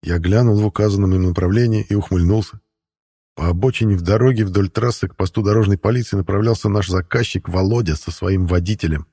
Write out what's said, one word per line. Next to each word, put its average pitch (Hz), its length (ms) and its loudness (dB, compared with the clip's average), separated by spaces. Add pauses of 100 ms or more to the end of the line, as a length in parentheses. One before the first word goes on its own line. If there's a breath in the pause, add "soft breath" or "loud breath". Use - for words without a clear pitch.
Я 85 160 -2
глянул 104 400 4
в 104 60 2
указанном 101 500 0
им 92 80 2
направлении 101 640 0
и 104 80 -2
ухмыльнулся. 98 640 0 (760)
По 80 120 -4
обочине 104 480 0
в 87 60 -2
дороге 107 420 2
вдоль 98 260 0
трассы 113 380 -4
к - 80 -10
посту 98 260 -2
дорожной 101 360 2
полиции 113 400 -2
направлялся 104 500 0
наш 101 220 0
заказчик 90 580 -2
Володя 95 480 0
со - 160 -10
своим 92 340 -2
водителем. 87 680 -2